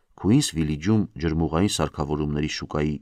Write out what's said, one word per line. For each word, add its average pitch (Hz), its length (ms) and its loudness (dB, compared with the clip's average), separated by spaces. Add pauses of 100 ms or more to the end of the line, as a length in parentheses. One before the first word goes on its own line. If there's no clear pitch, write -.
(140)
Քուինս 127 360 4
Վիլիջում 78 520 0 (100)
ջրմուղային 80 600 0
սարքավորումների 76 800 -2
շուկայի 76 500 -2